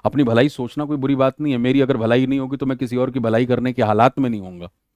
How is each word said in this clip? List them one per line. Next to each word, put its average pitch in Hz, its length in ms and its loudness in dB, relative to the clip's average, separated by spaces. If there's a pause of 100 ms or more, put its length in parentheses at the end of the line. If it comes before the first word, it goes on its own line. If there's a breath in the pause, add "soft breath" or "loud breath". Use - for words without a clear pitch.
अपनी 131 200 0
भलाई 117 240 4
सोचना 139 360 -6
कोई 147 120 -4
बुरी 135 180 -2
बात 131 260 0
नहीं 147 120 -2
है, 123 60 -2
मेरी 131 220 2
अगर 131 160 2
भलाई 117 300 2
नहीं 135 140 -2
होगी 131 160 -6
तो 135 100 -4
मैं 131 120 -4
किसी 123 180 -4
और 127 140 0
की 131 80 -6
भलाई 113 280 0
करने 123 260 0
के 120 100 -2
हालात 107 360 4
में 131 120 0
नहीं 107 100 -4
होऊंगा। 90 300 -14 (260)